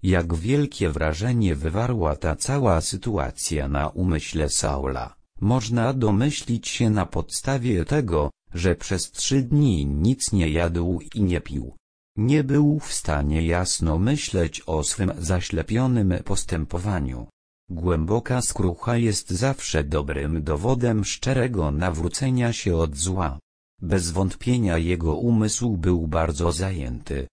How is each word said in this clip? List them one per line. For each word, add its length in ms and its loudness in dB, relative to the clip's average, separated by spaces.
Jak 320 2
wielkie 560 0
wrażenie 640 0
wywarła 640 0
ta 200 -2
cała 440 2
sytuacja 880 -4
na 200 0
umyśle 600 0
Saula, 680 -2
można 520 2
domyślić 760 0
się 220 2
na 160 2
podstawie 800 -2
tego, 460 2
że 200 2
przez 360 -4
trzy 320 0
dni 440 4
nic 460 0
nie 180 2
jadł 500 0
i 80 2
nie 180 2
pił. 360 -8
Nie 280 4
był 340 4
w 140 -8
stanie 540 0
jasno 520 0
myśleć 680 0
o 180 0
swym 340 -2
zaślepionym 960 0
postępowaniu. 1000 -2
Głęboka 720 0
skrucha 540 -2
jest 340 0
zawsze 540 0
dobrym 580 -2
dowodem 640 0
szczerego 680 0
nawrócenia 840 0
się 240 0
od 200 0
zła. 420 -2
Bez 280 0
wątpienia 680 0
jego 380 0
umysł 600 2
był 300 2
bardzo 460 0
zajęty. 800 -6